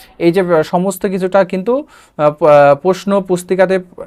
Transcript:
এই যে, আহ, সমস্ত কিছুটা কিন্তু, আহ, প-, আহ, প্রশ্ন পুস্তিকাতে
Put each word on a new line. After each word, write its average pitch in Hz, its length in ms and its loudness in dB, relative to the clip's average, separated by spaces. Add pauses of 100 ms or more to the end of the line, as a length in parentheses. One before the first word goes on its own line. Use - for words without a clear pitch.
(200)
এই 170 120 0
যে, 190 100 0
আহ, 175 200 0
সমস্ত 185 440 -4
কিছুটা 190 380 0
কিন্তু, 190 340 -6
আহ, - 520 -4
প-, 151 160 -4
আহ, 143 300 6
প্রশ্ন 185 460 -2
পুস্তিকাতে 185 580 -2 (280)